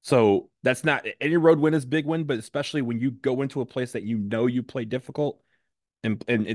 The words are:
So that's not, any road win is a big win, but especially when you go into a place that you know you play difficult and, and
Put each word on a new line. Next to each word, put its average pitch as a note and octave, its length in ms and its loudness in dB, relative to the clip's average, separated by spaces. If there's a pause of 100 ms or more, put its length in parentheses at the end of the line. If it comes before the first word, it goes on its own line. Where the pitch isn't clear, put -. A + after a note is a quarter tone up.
So A2 460 4 (140)
that's B2+ 200 0
not, C#3+ 220 0 (140)
any D#3 180 0
road D#3+ 220 6
win D#3 140 4
is C#3+ 120 0
a - 20 -14
big D3 180 -2
win, D#3+ 180 -2
but C#3 140 -2
especially C#3+ 440 -4
when A#2 180 -2
you C3 120 -2
go B2+ 300 -2
into C#3 200 -4
a A#2 40 -4
place B2+ 260 -6
that G#2 120 -6
you A2+ 140 -2
know A2+ 300 0
you B2 160 0
play A#2+ 220 -8
difficult - 560 -6 (640)
and, G#2+ 240 -2
and A2+ 280 2